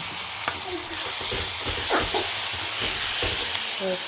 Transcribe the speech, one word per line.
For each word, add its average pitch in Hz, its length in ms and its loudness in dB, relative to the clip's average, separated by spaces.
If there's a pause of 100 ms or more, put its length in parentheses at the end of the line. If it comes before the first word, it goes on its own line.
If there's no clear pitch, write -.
(4000)
এর 180 180 -2